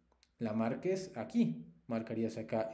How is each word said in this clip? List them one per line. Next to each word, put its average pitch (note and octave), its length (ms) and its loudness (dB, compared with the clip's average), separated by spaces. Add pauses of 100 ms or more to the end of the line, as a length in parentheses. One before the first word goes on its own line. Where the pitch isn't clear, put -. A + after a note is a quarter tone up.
(380)
la A2 140 -2
marques A#2 640 0
aquí. D#3 480 2 (240)
Marcarías A2+ 480 0
acá A2 380 0